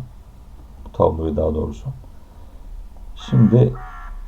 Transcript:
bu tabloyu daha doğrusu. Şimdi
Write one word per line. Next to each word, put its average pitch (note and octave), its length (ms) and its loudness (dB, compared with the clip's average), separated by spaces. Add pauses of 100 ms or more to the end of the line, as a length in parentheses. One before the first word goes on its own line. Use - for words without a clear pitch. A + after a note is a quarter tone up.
(840)
bu - 60 -16
tabloyu D#2+ 460 0
daha D#2 180 0
doğrusu. D2+ 340 -6 (1300)
Şimdi A#2+ 580 6 (540)